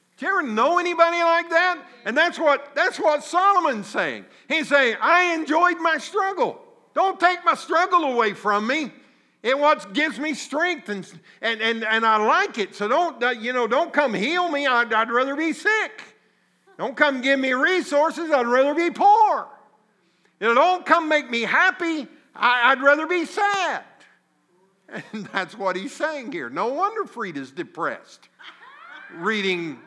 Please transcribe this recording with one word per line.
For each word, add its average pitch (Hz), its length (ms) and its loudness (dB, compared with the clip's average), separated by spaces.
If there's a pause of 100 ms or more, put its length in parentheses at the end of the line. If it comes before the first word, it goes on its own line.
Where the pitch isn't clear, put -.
(180)
Do 262 80 -8
you 370 60 0
ever 381 120 0
know 254 340 2
anybody 339 420 2
like 339 300 2
that? 349 320 0 (240)
And 220 100 -4
that's 330 240 2
what, - 360 0
that's 330 240 -2
what 302 240 2
Solomon's 339 640 2
saying. 127 380 -4 (220)
He's 302 220 -2
saying, 262 320 4
"I 339 320 4
enjoyed 330 460 2
my 330 180 0
struggle. 381 640 -4 (320)
Don't 370 260 0
take 349 240 0
my 330 120 2
struggle 349 500 2
away 233 280 0
from 208 320 -2
me. 269 260 -2 (520)
It 254 160 0
what 294 340 2
gives 262 240 -2
me 302 160 -4
strength, 311 560 -4
and, 196 160 -8 (360)
and, 220 200 -2
and, 226 220 -2
and 220 220 0
I 220 120 4
like 294 400 2
it. 190 180 -4
So 208 120 -4
don't, 269 340 0
uh, 240 100 0
you 240 220 -6
know, 247 140 0
don't 285 240 0
come 285 220 0
heal 330 360 -2
me. 285 160 -2
I'd, 240 260 2
I'd 226 200 0
rather 262 240 0
be 311 180 -2
sick. 415 480 -2 (760)
Don't 226 180 -6
come 277 260 2
give 269 180 2
me 262 140 0
resources. 311 800 0
I'd 254 160 4
rather 262 260 4
be 339 180 0
poor. 403 560 4 (920)
You 208 80 -2
know, 233 80 4
don't 339 300 2
come 320 240 4
make 294 200 0
me 233 120 -2
happy. 320 640 0 (260)
I, 247 380 2
I'd 262 100 0
rather 294 240 4
be 339 200 -2
sad." 381 580 -2 (1040)
And - 380 -12
<laughs> - 80 -20
that's 190 240 -6
what 190 180 -2
he's 196 180 -10
saying 294 380 -6
here. 143 180 -8
No 170 180 -4
wonder 381 380 -4
Frida's 160 460 -10
depressed 139 800 -10 (840)
reading 180 720 -4